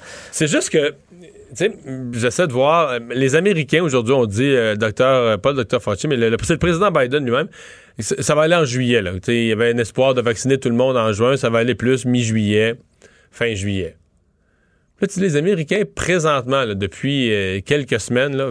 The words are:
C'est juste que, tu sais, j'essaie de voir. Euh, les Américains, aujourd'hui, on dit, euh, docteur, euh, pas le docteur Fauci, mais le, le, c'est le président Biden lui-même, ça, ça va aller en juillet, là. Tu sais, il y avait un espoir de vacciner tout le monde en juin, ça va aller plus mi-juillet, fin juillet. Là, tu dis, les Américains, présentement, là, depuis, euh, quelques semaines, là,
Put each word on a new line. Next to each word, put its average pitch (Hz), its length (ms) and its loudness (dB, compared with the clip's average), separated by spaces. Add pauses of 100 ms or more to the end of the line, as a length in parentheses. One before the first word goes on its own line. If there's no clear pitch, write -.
(320)
C'est 156 160 -2
juste 285 220 0
que, 147 220 2 (580)
tu 160 160 -4
sais, 226 60 0 (420)
j'essaie 120 340 0
de 131 60 -4
voir. 143 380 2
Euh, 123 80 -4 (140)
les 131 220 2
Américains, 170 480 2
aujourd'hui, 127 300 2
on 127 120 4
dit, 107 180 0 (120)
euh, 113 200 2
docteur, 110 320 0 (180)
euh, 110 120 2
pas 117 120 0
le 143 80 0
docteur 123 260 -2
Fauci, 107 240 -2
mais 147 80 0
le, 113 140 2
le, 113 140 0
c'est 175 100 2
le 147 60 -2
président 175 320 0
Biden 139 340 0
lui-même, 127 220 0 (500)
ça, - 220 -4
ça 147 160 0
va 151 80 4
aller 165 120 2
en 170 80 2
juillet, 120 380 0
là. 90 120 -4
Tu 92 100 -8
sais, 120 120 0
il 117 120 2
y 113 40 2
avait 117 220 2
un 120 60 -4
espoir 131 340 2
de 123 80 0
vacciner 123 380 0
tout 135 100 -2
le 117 60 0
monde 127 200 2
en 110 160 2
juin, 117 240 2
ça 131 140 0
va 117 100 2
aller 120 160 0
plus 123 300 0
mi-juillet, 110 680 0 (560)
fin 117 240 -4
juillet. 95 400 -4 (1040)
Là, 196 60 0
tu - 80 -10
dis, 180 60 -4
les 170 160 0
Américains, 175 440 -2 (140)
présentement, 139 720 0
là, 104 100 -4
depuis, 117 580 -2
euh, 98 320 -2
quelques 131 340 0
semaines, 135 380 -2
là, 135 120 -2